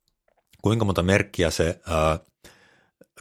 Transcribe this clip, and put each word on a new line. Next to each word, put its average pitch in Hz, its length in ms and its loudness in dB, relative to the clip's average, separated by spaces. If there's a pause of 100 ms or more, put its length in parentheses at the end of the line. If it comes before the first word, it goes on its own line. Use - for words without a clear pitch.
(640)
kuinka 110 200 0
monta 87 180 0
merkkiä 92 480 0
se, 82 360 -2
ää, 80 320 0 (1040)